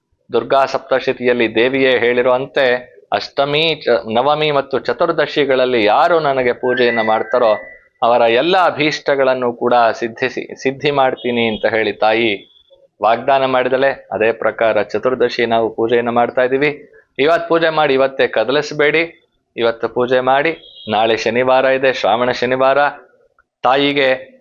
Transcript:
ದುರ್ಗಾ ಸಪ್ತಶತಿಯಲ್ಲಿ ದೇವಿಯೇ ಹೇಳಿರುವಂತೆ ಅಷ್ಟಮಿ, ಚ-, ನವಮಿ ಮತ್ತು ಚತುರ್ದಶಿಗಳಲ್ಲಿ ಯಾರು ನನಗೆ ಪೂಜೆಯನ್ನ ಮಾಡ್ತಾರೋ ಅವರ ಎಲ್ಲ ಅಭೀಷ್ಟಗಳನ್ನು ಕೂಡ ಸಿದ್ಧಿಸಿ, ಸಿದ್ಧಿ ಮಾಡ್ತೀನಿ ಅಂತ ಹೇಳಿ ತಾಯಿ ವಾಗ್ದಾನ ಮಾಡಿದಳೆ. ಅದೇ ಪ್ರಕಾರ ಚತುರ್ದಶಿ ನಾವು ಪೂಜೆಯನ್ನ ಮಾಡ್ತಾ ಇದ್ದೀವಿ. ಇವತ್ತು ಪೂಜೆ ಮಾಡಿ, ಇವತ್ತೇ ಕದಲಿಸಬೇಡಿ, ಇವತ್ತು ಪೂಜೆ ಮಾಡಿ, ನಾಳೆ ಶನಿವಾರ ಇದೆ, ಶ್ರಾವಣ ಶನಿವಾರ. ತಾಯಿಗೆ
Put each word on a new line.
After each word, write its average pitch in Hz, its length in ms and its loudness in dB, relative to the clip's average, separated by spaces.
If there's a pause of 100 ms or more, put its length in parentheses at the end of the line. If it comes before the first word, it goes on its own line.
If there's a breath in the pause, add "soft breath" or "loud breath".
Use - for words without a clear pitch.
(300)
ದುರ್ಗಾ 127 360 0
ಸಪ್ತಶತಿಯಲ್ಲಿ 123 880 -2
ದೇವಿಯೇ 131 440 2
ಹೇಳಿರುವಂತೆ 123 920 0 (200)
ಅಷ್ಟಮಿ, 143 640 -2
ಚ-, 120 300 0
ನವಮಿ 143 440 0
ಮತ್ತು 139 280 -2
ಚತುರ್ದಶಿಗಳಲ್ಲಿ 131 1040 0
ಯಾರು 156 360 2
ನನಗೆ 135 320 0
ಪೂಜೆಯನ್ನ 120 480 0
ಮಾಡ್ತಾರೋ 110 580 0 (440 loud breath)
ಅವರ 120 200 2 (100)
ಎಲ್ಲ 170 320 2
ಅಭೀಷ್ಟಗಳನ್ನು 135 880 -2
ಕೂಡ 120 220 -2 (180)
ಸಿದ್ಧಿಸಿ, 117 640 -6
ಸಿದ್ಧಿ 139 360 -4
ಮಾಡ್ತೀನಿ 123 580 -2
ಅಂತ 107 180 -2
ಹೇಳಿ 110 260 0
ತಾಯಿ 107 580 -2 (500)
ವಾಗ್ದಾನ 127 440 2
ಮಾಡಿದಳೆ. 131 680 0
ಅದೇ 107 200 0
ಪ್ರಕಾರ 110 500 0
ಚತುರ್ದಶಿ 120 640 -2
ನಾವು 113 240 0
ಪೂಜೆಯನ್ನ 117 400 0
ಮಾಡ್ತಾ 120 320 0
ಇದ್ದೀವಿ. 135 460 -2 (300 loud breath)
ಇವತ್ತು 156 300 0
ಪೂಜೆ 165 200 0
ಮಾಡಿ, 156 260 2
ಇವತ್ತೇ 131 340 0
ಕದಲಿಸಬೇಡಿ, 147 960 -2 (340)
ಇವತ್ತು 117 320 -2
ಪೂಜೆ 123 320 0
ಮಾಡಿ, 139 360 0 (320)
ನಾಳೆ 110 280 0
ಶನಿವಾರ 127 480 0
ಇದೆ, 131 280 2
ಶ್ರಾವಣ 120 380 0
ಶನಿವಾರ. 131 480 0 (840)
ತಾಯಿಗೆ 135 760 0